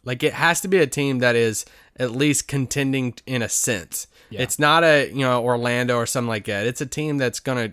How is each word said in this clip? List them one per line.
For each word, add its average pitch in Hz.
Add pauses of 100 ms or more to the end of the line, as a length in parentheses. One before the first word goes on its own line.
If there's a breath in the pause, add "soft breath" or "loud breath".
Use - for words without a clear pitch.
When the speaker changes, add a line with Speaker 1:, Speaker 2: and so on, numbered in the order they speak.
Speaker 1:
Like, 127
it 147
has 160
to 202
be 185
a 151
team 139
that 123
is 113 (320 soft breath)
at 127
least 139
contending 135 (120)
in 127
a 110
sense. - (220 soft breath)
Speaker 2:
Yeah. -
Speaker 1:
It's -
not 151
a, 151
you 127
know, 127
Orlando 123
or 117
something 123
like 107
that. 104
It's 127
a 147
team 151
that's 127
gonna, 120